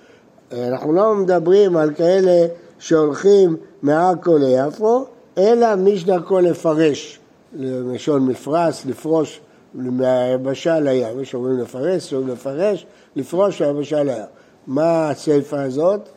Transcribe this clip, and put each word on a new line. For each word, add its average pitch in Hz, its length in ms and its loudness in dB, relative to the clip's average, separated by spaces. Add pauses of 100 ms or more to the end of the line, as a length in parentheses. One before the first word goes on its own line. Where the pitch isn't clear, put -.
(520)
אנחנו 127 400 -4
לא 208 220 2
מדברים 185 640 2
על 151 180 0
כאלה 175 520 4 (320)
שהולכים 160 800 4 (260)
מעכו 170 560 2
ליפו, 147 640 0 (340)
אלא 226 360 4
מי 196 240 2
שדרכו 180 420 0
לפרש, 160 800 0 (360)
ללשון 131 720 -2
מפרש, 143 600 -2
לפרוש 156 540 -4 (340)
מהיבשה 127 1040 -2
לים. 131 400 -2
יש 135 140 -10
אומרים 127 240 -2
לפרש, 139 560 -6
אומרים 131 180 -4
לפרש, 151 540 -6 (300)
לפרוש 175 460 -2
מהיבשה 147 400 -2
לים. 120 220 -4 (420)
מה 160 440 0
הסיפא 143 460 -2
הזאת? 151 600 -2